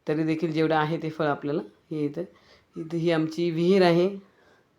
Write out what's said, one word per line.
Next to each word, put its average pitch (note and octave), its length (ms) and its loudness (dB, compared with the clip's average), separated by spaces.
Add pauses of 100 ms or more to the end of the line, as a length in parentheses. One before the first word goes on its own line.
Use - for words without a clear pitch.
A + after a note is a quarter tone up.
तरी D#3 160 0
देखील D#3+ 280 -2
जेवढं D#3+ 240 2
आहे D#3 280 0
ते D#3+ 60 -6
फळ D#3 160 -4
आपल्याला D3 360 -2 (300)
हे D#3 100 -4
येतं. D3 220 -4 (520)
इथे E3 220 -8
ही E3+ 140 0
आमची D#3+ 400 0
विहीर F3+ 320 4
आहे, F3 240 4 (720)